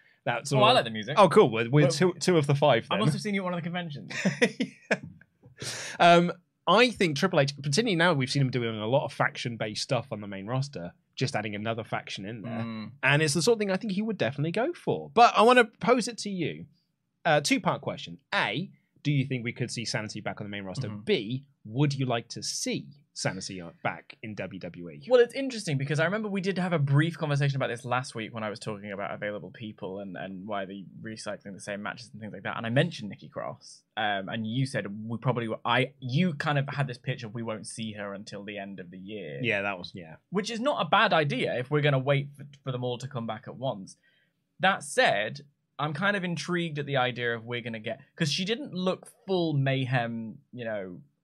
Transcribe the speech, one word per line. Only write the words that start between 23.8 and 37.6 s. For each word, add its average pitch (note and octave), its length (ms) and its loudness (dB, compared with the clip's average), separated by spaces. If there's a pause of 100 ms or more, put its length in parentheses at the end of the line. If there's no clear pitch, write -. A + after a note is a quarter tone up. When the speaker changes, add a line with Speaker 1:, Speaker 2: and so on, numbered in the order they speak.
Speaker 1:
back F2+ 380 -6
in A2 140 -10
W F#2+ 240 -10
W F2 300 -12
E? D#2+ 200 -16
Speaker 2:
Well, B3 100 8
it's A#3+ 140 4
interesting A#3+ 440 -4
because C#3+ 220 -2
I D#3+ 60 4
remember G#3+ 240 -2
we G3 100 -2
did F#3 200 -2
have F3+ 120 -2
a F3 80 2
brief C#3+ 380 2
conversation C#3+ 380 0
about B2+ 140 -2
this A#2 140 -6
last B2 320 -2
week A2 180 -6
when A2+ 100 -6
I G#2+ 60 -4
was G2 100 -8
talking G#2 320 -8
about G2 200 -6
available G2+ 400 -6
people G2+ 480 -10
and, G2 160 -10
and F#2 300 -10
why G2+ 200 -6
they F#2+ 200 -12 (160)
recycling G#2 520 -12
the F2 60 -14
same G2+ 220 -8
matches - 320 -10
and G#2 80 -16
things G#2+ 100 -10
like F#2 120 -14
that. G#2 140 -6
And A2+ 80 -8
I A2+ 40 -4
mentioned B2 400 0
Nikki - 180 -14
Cross, - 540 -12 (160)
um, G#2 320 -2
and A2+ 160 -6
you B2 220 -2
said A2 180 -4 (220)
we A2+ 100 -6
probably, A#2 320 -2 (160)
I, B2 340 2
you D3 360 0
kind D3 240 0
of C#3+ 100 -2
had C#3 180 -2
this A#2+ 120 -8
pitch C3 240 -6
of G#2 100 -10
we A#2 100 -8
won't A2 240 -6